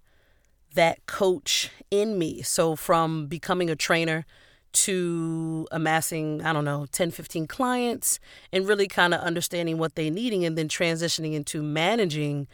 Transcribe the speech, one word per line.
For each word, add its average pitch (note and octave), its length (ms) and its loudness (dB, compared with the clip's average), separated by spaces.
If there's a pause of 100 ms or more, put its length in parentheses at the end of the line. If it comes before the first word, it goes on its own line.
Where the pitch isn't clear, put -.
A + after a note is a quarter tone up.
(760)
that E3 320 4
coach - 640 0 (180)
in G#3 300 2
me. E3+ 220 -2
So D#3+ 340 0
from D#3+ 520 2
becoming F3 420 -2
a D#3+ 60 -2
trainer E3 500 0 (480)
to E3 1000 -2
amassing, D#3+ 720 0
I D#3+ 80 0
don't D3 140 0
know, C#3+ 260 -2
ten, E3+ 180 0
fifteen D#3+ 380 -6
clients B3 720 -2 (320)
and F#3+ 160 0
really G3+ 200 4
kinda F3 340 4
understanding E3+ 560 -2
what D#3+ 180 -2
they're D#3 160 0
needing G3+ 340 0
and D#3+ 120 -2
then D#3 100 0
transitioning E3 680 -2
into D3+ 300 -4
managing D3+ 920 0